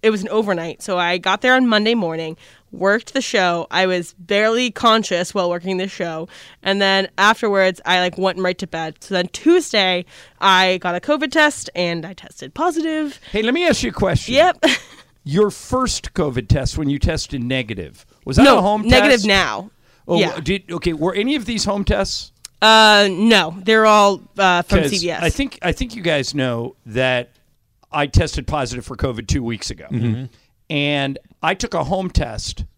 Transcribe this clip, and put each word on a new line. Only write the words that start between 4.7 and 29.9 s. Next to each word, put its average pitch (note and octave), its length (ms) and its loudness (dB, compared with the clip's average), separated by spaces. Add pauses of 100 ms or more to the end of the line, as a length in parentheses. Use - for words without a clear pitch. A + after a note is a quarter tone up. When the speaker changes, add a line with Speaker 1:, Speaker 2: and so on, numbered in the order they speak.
Speaker 1:
conscious G#3 640 0
while F3+ 160 -2
working F3 260 -4
the F#3 140 -4
show. E3 400 -8 (340)
And G3 180 0
then G3 360 2
afterwards, G3 680 2
I, F3+ 140 2
like, F3+ 180 -2
went F#3 220 -2
right F3+ 200 -2
to F#3 80 -8
bed. D#3+ 360 -10
So G3 120 -8
then F3+ 140 -2
Tuesday, G3+ 760 0 (340)
I F#3 380 4
got F3 180 -4
a F3+ 60 -4
covid D4 300 -2
test, D4+ 440 0
and E3+ 300 -4
I F#3+ 80 -14
tested - 400 -20
positive. D#4 680 -4 (140)
Speaker 2:
Hey, B3 80 -2
let A#3 120 0
me F4 140 0
ask C4 160 0
you A#3+ 60 -4
a - 40 -10
question. F#3+ 420 -2
Speaker 1:
Yep. E4 340 2
<laughs> B3+ 60 0 (520)
Speaker 2:
Your G3 220 2
first - 640 -4
covid B2+ 360 -4
test, - 280 0
when D3+ 100 -2
you C#3 120 -2
tested D3 440 -4
negative, A2+ 640 -6 (200)
was C3+ 120 0
that A#3 60 8
Speaker 1:
No, C4+ 160 8
Speaker 2:
a - 20 2
home G#3 260 0
Speaker 1:
negative B3+ 340 4
Speaker 2:
test? G3 40 -4
Speaker 1:
now. F#3 460 0 (360)
Speaker 2:
Oh, F3 120 2
Speaker 1:
Yeah. D#3+ 200 0
Speaker 2:
did, F#3+ 320 -4
okay, E3+ 220 -4
were D#3+ 220 -2
any A#3+ 200 0
of A#3 100 -4
these A3+ 200 -4
home G3 180 -2
tests? - 480 -2 (300)
Speaker 1:
Uh, G#3+ 480 6
no, F#3 480 2
they're A3 300 4
all, G3+ 340 6 (160)
uh, F3+ 240 4
from F3+ 200 2
Speaker 2:
'Cause C#3+ 100 0
Speaker 1:
C G3 80 -2
V E3+ 100 -4
S. E3+ 140 -4
Speaker 2:
I E3 80 2
think, - 320 -4
I F3 80 0
think A3+ 240 -6
you G#3 80 -12
guys D3+ 320 -2
know B2 400 -4 (100)
that B2 460 -2 (600)
I D3 140 -2
tested D3 400 0
positive B2 400 -6
for C3 100 -12
covid A2+ 320 -6
two C#3 160 -2
weeks A#2 280 -8
ago. - 180 -16
Speaker 3:
Mm-hmm. A#2+ 360 -4 (440)